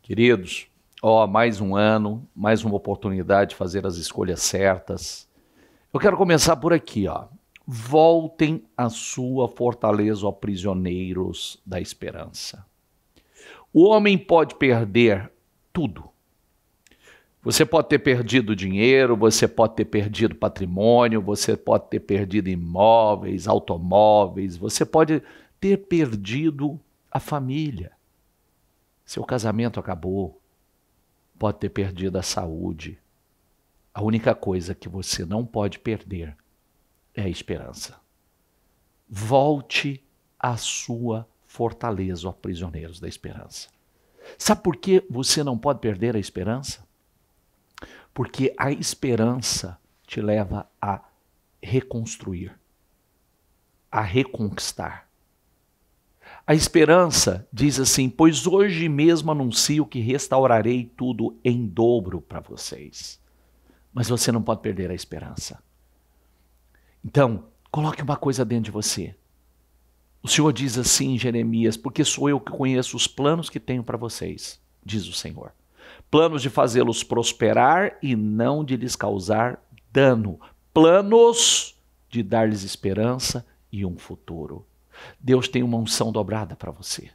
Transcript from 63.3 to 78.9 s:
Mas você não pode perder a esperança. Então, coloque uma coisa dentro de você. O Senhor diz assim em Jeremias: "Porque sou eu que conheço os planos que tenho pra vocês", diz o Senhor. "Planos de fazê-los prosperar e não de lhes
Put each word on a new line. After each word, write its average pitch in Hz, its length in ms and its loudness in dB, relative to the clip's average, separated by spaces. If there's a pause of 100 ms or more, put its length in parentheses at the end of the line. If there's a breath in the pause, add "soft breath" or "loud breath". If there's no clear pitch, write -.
Mas 120 140 -2
você 120 240 0
não 113 100 0
pode 110 200 -4
perder 95 280 -6
a 90 40 -6
esperança. - 680 -14 (1400)
Então, 117 400 0 (260)
coloque 151 320 -4
uma 143 140 -4
coisa 135 280 -2
dentro 113 200 -2
de 107 80 -10
você. 95 420 -6 (1040)
O - 60 -14
Senhor 156 260 4
diz 123 240 -4
assim 131 380 0
em 120 40 -2
Jeremias: 113 580 0
"Porque 135 280 -2
sou 139 240 -2
eu 143 120 0
que - 100 -14
conheço 131 460 -2
os - 100 0
planos 151 420 -2
que - 120 -10
tenho 127 240 -6
pra 117 120 -6
vocês", - 640 -10 (240)
diz 98 220 -6
o 87 60 -14
Senhor. - 400 -12 (580 loud breath)
"Planos 156 320 4
de 135 80 -4
fazê-los 123 520 2
prosperar 120 1000 2
e 135 120 -2
não 113 480 0
de 131 140 -4
lhes 123 180 -6